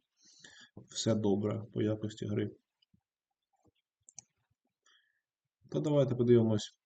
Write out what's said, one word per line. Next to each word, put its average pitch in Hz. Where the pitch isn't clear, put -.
Все -
добре 104
по 120
якості 107
гри. 107
Та 151
давайте 143
подивимось 117